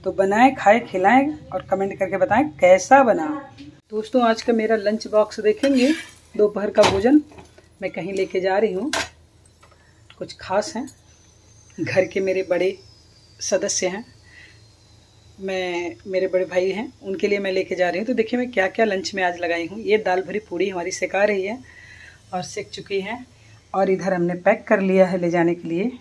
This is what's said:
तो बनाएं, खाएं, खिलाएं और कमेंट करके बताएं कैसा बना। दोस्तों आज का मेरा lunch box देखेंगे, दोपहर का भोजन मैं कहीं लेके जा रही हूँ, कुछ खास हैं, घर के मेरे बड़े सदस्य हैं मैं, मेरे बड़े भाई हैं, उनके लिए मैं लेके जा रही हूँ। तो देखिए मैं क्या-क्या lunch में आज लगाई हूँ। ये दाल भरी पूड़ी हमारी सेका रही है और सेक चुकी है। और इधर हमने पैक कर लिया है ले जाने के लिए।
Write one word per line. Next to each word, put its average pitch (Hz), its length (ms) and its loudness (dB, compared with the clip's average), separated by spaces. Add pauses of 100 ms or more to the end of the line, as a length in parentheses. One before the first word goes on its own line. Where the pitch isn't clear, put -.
तो 190 80 -2
बनाएं, 208 440 4
खाएं, 226 300 4
खिलाएं 247 520 2 (160)
और 185 80 -4
कमेंट 190 380 -4
करके 190 180 -2
बताएं 202 320 2
कैसा 185 540 6
बना। 156 480 0 (380)
दोस्तों 220 340 0
आज 226 180 2
का 233 120 0
मेरा 220 220 0
lunch 208 320 -2
box 214 320 0
देखेंगे, 254 540 2 (440)
दोपहर 208 320 0
का 208 140 4
भोजन 208 380 4 (600)
मैं 139 100 -6
कहीं 190 220 -8
लेके 190 260 -2
जा 190 180 0
रही 208 160 0
हूँ, 226 180 -4 (1300)
कुछ - 240 -14
खास 202 340 -4
हैं, 254 140 -8 (920)
घर 185 260 0
के - 140 -6
मेरे 190 300 -2
बड़े 180 280 0 (600)
सदस्य 190 480 -2
हैं 202 180 -6 (1400)
मैं, 180 540 -6 (120)
मेरे 185 200 -2
बड़े 185 180 -4
भाई 185 260 -2
हैं, 233 220 -8 (100)
उनके 196 240 -4
लिए 202 120 0
मैं 196 120 -4
लेके 190 240 -4
जा 180 140 0
रही 170 100 -4
हूँ। 226 80 -6
तो 254 60 -2
देखिए 220 260 -2
मैं 247 120 -6
क्या-क्या 190 340 0
lunch 190 300 -4
में 190 80 -2
आज 175 160 -2
लगाई 170 280 -4
हूँ। 202 120 -12
ये 208 180 0
दाल 190 240 0
भरी 185 180 -8
पूड़ी 190 300 -4
हमारी 180 220 -6
सेका 185 320 -2
रही 202 200 0
है 226 160 -8 (720)
और 180 80 -4
सेक 202 280 -12
चुकी 196 320 -6
है। 240 240 -10 (480)
और 190 160 0
इधर 185 240 -2
हमने 175 200 0
पैक 196 340 0
कर 208 120 2
लिया 190 260 4
है 180 120 -2
ले 175 120 0
जाने 170 260 2
के 170 120 -12
लिए। 190 340 -2